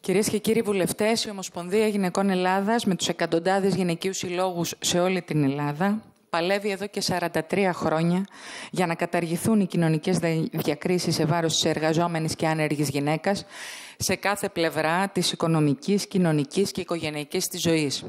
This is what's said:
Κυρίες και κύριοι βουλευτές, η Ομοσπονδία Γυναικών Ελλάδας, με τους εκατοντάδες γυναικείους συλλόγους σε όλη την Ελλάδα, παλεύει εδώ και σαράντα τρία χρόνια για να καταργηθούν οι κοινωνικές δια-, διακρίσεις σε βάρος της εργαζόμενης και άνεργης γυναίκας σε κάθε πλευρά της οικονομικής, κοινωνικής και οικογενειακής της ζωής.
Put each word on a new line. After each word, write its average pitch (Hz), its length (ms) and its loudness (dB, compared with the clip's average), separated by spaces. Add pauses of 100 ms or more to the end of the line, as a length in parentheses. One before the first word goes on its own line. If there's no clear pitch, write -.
Κυρίες 196 220 2
και 214 80 -2
κύριοι 220 240 2
βουλευτές, 208 600 0
η 226 60 -6
Ομοσπονδία 190 580 -2
Γυναικών 196 420 2
Ελλάδας, 196 560 2
με 190 100 4
τους - 120 -4
εκατοντάδες 175 680 2
γυναικείους 180 420 -2
συλλόγους 180 640 -2
σε - 200 0
όλη 180 220 2
την 151 220 0
Ελλάδα, 147 580 0 (280)
παλεύει 196 400 0
εδώ 196 180 -4
και - 140 -6
σαράντα 170 420 0
τρία 185 300 0
χρόνια 170 520 0 (460)
για 175 140 0
να 170 100 0
καταργηθούν 175 640 0
οι 190 60 4
κοινωνικές 170 520 2
δια-, 165 340 0
διακρίσεις 165 640 -2
σε 160 100 0
βάρος 165 280 0
της - 120 0
εργαζόμενης 160 720 0
και 165 120 0
άνεργης 151 420 0
γυναίκας 156 560 -2 (520)
σε - 180 0
κάθε 196 340 -2
πλευρά 160 600 0
της 180 220 0
οικονομικής, 160 760 2
κοινωνικής 175 640 2
και 185 100 -6
οικογενειακής 160 680 -4
της 175 140 -8
ζωής. 160 480 0